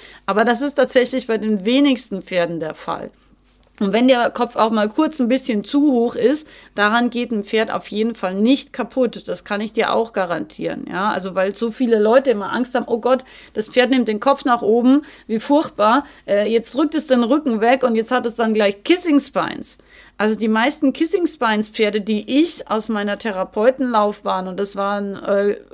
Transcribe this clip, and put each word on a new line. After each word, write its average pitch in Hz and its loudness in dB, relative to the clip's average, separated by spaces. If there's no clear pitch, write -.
Aber 196 2
das 233 2
ist 277 -4
tatsächlich 254 2
bei 226 0
den 208 -2
wenigsten 254 2
Pferden 170 -2
der 156 -8
Fall. - -10
Und 196 0
wenn 247 4
der 240 4
Kopf - -4
auch 220 2
mal 214 2
kurz 311 -2
ein 233 0
bisschen 240 -2
zu 285 2
hoch 233 0
ist, 294 0
daran 226 2
geht 240 -4
ein 208 -4
Pferd 220 0
auf - -6
jeden 220 -2
Fall 185 -6
nicht 240 2
kaputt. 247 -4
Das 180 -8
kann 208 -6
ich 220 -6
dir - 0
auch 226 0
garantieren, 170 -6
ja. 196 -4
Also, 185 -6
weil 190 -2
so 226 -4
viele 233 0
Leute 240 4
immer 208 -2
Angst 247 -4
haben, 240 -2
„Oh 233 -2
Gott, 240 2
das 214 -6
Pferd 247 2
nimmt 240 2
den 214 -4
Kopf 277 2
nach 240 0
oben, 254 4
wie 220 -2
furchtbar, 269 2
äh, 202 2
jetzt 226 -2
drückt 311 0
es 311 -4
den 247 2
Rücken 233 0
weg 254 4
und 233 2
jetzt 220 0
hat 254 0
es 226 -4
dann 220 0
gleich 208 0
Kissing 330 2
Spines.“ - -6
Also 214 0
die 220 -2
meisten 262 2
Kissing 330 0
Spines 214 -2
Pferde, 208 0
die 214 0
ich - -2
aus 214 -4
meiner 202 -2
Therapeutenlaufbahn, 208 -2
und 180 -8
das 202 -6
waren, 202 -4
äh, 202 0